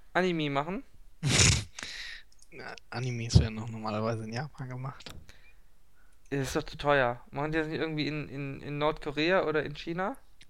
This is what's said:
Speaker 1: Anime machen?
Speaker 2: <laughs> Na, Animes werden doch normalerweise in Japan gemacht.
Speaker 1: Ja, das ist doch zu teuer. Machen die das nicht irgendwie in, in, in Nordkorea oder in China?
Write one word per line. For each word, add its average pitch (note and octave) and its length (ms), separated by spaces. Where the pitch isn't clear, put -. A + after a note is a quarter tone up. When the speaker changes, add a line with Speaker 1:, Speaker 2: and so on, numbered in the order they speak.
Speaker 1:
Anime E3+ 360
machen? D#3 340
Speaker 2:
<laughs> - 1300
Na, B2 240
Animes A#2+ 500
werden A2 160
doch A2 140
normalerweise A2 560
in A2 80
Japan C3+ 340
gemacht. B2+ 460
Speaker 1:
Ja, C#3 100
das C3 80
ist - 100
doch D3 60
zu - 140
teuer. C3+ 440
Machen D3+ 220
die E3 60
das D#3 80
nicht D#3 120
irgendwie D3+ 280
in, D3 200
in, C#3 340
in D3 160
Nordkorea D#3 680
oder D3+ 180
in D3 120
China? F#3 420